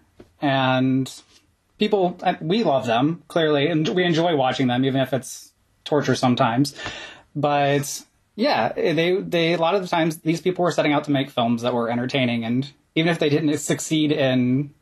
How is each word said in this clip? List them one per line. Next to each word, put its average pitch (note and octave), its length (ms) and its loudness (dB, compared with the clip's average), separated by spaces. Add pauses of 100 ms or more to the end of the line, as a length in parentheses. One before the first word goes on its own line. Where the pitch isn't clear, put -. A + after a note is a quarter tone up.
(400)
and C3 720 0 (640)
people, G3 440 0
uh, F3 180 0
we F#3 220 -2
love C3+ 240 0
them, C3 420 0
clearly, D3+ 400 2
and D#3+ 200 0
we F3+ 160 0
enjoy E3 320 2
watching B2+ 300 2
them, B2 180 2
even C3+ 160 2
if C3 120 0
it's - 400 -8 (320)
torture C#3+ 300 2
sometimes. B2 600 2 (600)
But C#3+ 680 0 (340)
yeah, G3+ 360 0
they, E3+ 480 0
they, E3+ 340 0
a E3+ 40 -2
lot E3 160 0
of G3+ 80 0
the F3+ 60 -10
times, E3 300 0
these E3 220 -2
people F3+ 240 -2
were E3+ 80 2
setting D#3 200 2
out D3 120 0
to D3 60 -4
make C3+ 200 0
films A#2 320 0
that B2 120 0
were A#2 160 -2
entertaining, A#2+ 540 -2
and B2 260 -2 (240)
even E3 160 0
if E3 80 -2
they D#3 100 2
didn't D3+ 300 2
succeed D3+ 540 -2
in C3 680 0